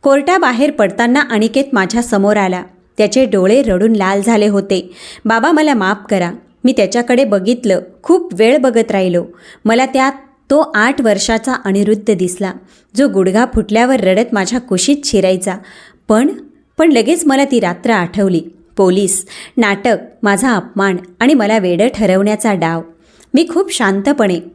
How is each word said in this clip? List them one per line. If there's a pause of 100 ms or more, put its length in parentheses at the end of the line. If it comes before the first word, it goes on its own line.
कोर्टाबाहेर
पडताना (100)
अनिकेत (100)
माझ्या
समोर
आला. (340)
त्याचे
डोळे
रडून
लाल
झाले
होते. (320)
"बाबा,
मला
माफ (120)
करा." (320)
मी
त्याच्याकडे
बघितलं, (220)
खूप
वेळ
बघत
राहिलो. (400)
मला
त्यात (380)
तो
आठ
वर्षाचा (120)
अनिरुद्ध
दिसला, (420)
जो
गुडघा (100)
फुटल्यावर
रडत
माझ्या
कुशीत
शिरायचा. (520)
पण, (500)
पण
लगेच
मला
ती
रात्र
आठवली. (360)
पोलीस, (320)
नाटक, (280)
माझा
अपमान (220)
आणि
मला
वेडं
ठरवण्याचा
डाव. (520)
मी
खूप
शांतपणे (160)